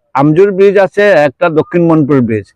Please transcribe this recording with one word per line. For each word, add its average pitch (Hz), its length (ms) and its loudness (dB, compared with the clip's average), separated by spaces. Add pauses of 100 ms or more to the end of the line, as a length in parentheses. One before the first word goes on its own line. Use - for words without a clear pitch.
(140)
আমজুর 156 380 0
ব্রিজ 196 260 0
আছে, 190 240 -2
একটা 175 480 0
দক্ষিণ 165 380 -2
মনপুর 147 340 0
ব্রিজ। 110 240 -4 (100)